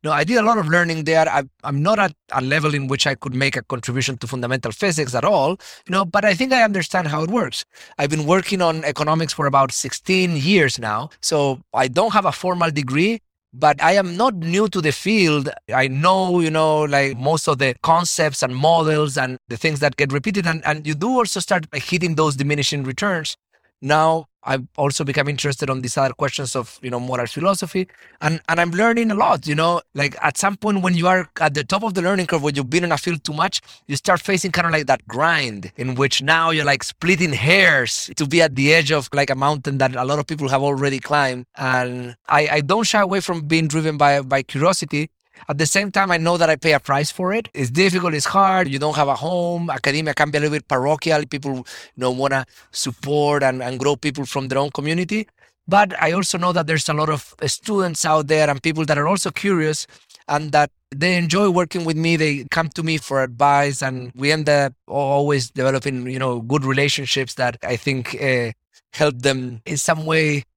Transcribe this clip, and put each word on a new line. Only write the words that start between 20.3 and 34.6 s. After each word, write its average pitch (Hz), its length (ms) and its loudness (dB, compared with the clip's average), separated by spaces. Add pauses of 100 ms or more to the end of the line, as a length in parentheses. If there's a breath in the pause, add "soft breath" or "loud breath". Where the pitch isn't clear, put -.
And, 165 180 -4
and 151 220 -2
you 156 80 -4
do 180 160 -2
also 233 300 0
start, 175 340 -2
like, 135 80 -6
hitting 175 320 -2
those 151 220 2
diminishing 143 480 -2
returns. 160 520 -4 (460)
Now 156 440 2 (160)
I've 135 240 -4 (100)
also 143 280 -2
become 139 220 -2
interested 143 440 -4
on 131 100 -4
these 127 160 -6
other 135 160 0
questions 135 420 -6
of, 120 280 -6
you 127 80 -8
know, 123 100 -4
moral 123 260 -4
philosophy, 185 640 -2 (320 soft breath)
and, 156 280 -2
and 170 120 2
I'm 175 120 2
learning 226 380 2
a 208 40 0
lot, 214 320 2
you 151 80 -2
know, 165 260 0 (140)
like, 143 280 -2
at 147 140 0
some 202 200 0
point 202 260 0
when 180 120 2
you 170 120 2
are 185 220 2 (120)
at 151 140 2
the 147 100 -2
top 202 180 0
of 220 120 -2
the 185 80 0
learning 185 240 2
curve, 156 160 0
when 147 120 0
you've 139 140 -2
been 170 160 2
in 170 80 0
a 143 60 0
field 170 260 -4
too 156 80 -6
much, 165 300 -2 (240 loud breath)
you 143 100 -4
start 180 240 0
facing 190 320 -2
kind 170 140 0